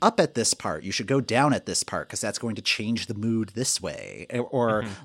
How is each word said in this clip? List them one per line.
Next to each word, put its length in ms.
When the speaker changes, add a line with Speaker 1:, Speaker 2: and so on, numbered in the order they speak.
Speaker 1:
up 180
at 140
this 220
part, 280
you 80
should 140
go 160
down 320
at 140
this 160
part 260
'cause 100
that's 200
going 160
to 80
change 420
the 80
mood 400
this 260
way." 520
Or, 500
Speaker 2:
Mm-hmm. 120